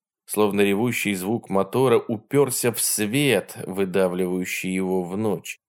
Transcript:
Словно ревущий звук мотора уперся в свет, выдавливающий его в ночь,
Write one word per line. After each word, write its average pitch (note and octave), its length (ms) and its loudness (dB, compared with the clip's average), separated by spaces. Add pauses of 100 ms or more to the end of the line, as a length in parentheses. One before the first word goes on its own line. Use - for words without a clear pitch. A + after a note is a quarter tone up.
(260)
Словно G2+ 360 2
ревущий G2+ 520 0
звук G2 360 -4
мотора A#2 480 2
уперся B2 760 0
в - 80 -6
свет, A2 840 0
выдавливающий F#2 1080 -2
его F#2 300 0
в F2+ 140 -6
ночь, G#2 400 -4 (120)